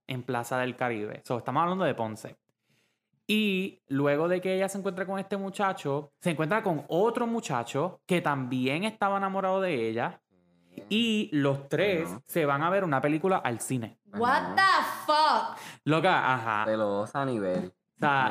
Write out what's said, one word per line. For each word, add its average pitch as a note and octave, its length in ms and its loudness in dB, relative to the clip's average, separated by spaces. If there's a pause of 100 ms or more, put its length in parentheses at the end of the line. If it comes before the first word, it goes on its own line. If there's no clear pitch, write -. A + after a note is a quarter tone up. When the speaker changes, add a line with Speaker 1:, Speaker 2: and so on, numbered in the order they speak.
Speaker 1:
en B2+ 140 -6
Plaza B2 360 -2
del B2+ 160 -2
Caribe. A2 500 -4
So, B2 140 -2
estamos C3 240 0
hablando F3+ 220 0
de C3+ 100 2
Ponce. A2 420 -6 (880)
Y G3+ 640 0
luego C#3+ 400 2
de F#3 120 2
que F#3+ 160 0
ella F#3+ 120 0
se F#3+ 100 -6
encuentra F#3 280 -4
con F#3+ 120 -4
este G3 180 -6
muchacho, F#3 840 -2
se F3+ 100 0
encuentra D#3+ 320 0
con E3 260 -2
otro A#3 380 2
muchacho E3+ 800 -2
que F3 140 2
también C3+ 640 0
estaba G#3 340 -2
enamorado F#3+ 420 0
de D3 280 0
ella. A#2+ 320 -4 (680)
Y G#3+ 440 0
los C#3 360 0
tres E3+ 420 0
Speaker 2:
Ajá. F3+ 160 -10
Speaker 1:
se E3 200 0
van C#3+ 160 0
a E3 80 2
ver G3 140 2
una C#3+ 160 2
película D#3 360 2
al A#2 240 -2
cine. A#2 380 -6 (180)
Speaker 3:
What A#3 140 2
Speaker 2:
Ajá. C#4+ 260 0
Speaker 3:
the F4+ 560 2
fuck? D4+ 460 2 (260)
Speaker 1:
Loca, D#3+ 500 4
ajá. A2+ 300 0
Speaker 2:
Celosa G#2+ 580 0
a - 40 0
nivel. G2 400 0
Speaker 1:
O - 340 -20
sea, C#3 300 2